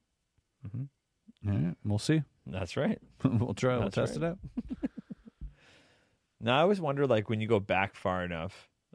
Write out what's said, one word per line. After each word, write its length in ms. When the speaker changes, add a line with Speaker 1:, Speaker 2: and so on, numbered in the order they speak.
Speaker 1:
Mm-hmm. 160
Speaker 2:
Yeah, 60
we'll 160
see. 240
Speaker 1:
That's 300
right. 220
Speaker 2:
<laughs> 120
We'll 320
try. 220
We'll 120
Speaker 1:
That's 60
Speaker 2:
test 260
Speaker 1:
right. 20
Speaker 2:
it 60
out. 140
Speaker 1:
<laughs> 460
Now, 180
I 20
always 200
wonder, 260
like, 220
when 120
you 60
go 120
back 360
far 280
enough, 460